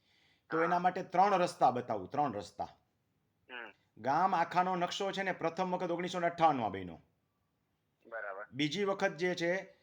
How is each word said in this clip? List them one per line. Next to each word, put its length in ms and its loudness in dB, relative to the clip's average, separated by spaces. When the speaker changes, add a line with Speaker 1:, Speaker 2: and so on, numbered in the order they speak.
Speaker 1:
તો 80 -2
Speaker 2:
હા. 60 4
Speaker 1:
એના 160 2
માટે 240 0
ત્રણ 300 4
રસ્તા 380 4
બતાવું, 400 -4
ત્રણ 220 -2
રસ્તા. 340 -8
Speaker 2:
હમ. 220 -12
Speaker 1:
ગામ 380 2
આખાનો 400 2
નકશો 360 -2
છે 120 -4
ને 80 -2
પ્રથમ 440 -2
વખત 160 -2
ઓગણીસો 280 -4
ને 80 2
અઠ્ઠાવનમાં 440 4
બન્યો. 300 -10
Speaker 2:
બરાબર. 460 -10
Speaker 1:
બીજી 320 -2
વખત 340 0
જે 180 -2
છે 480 -2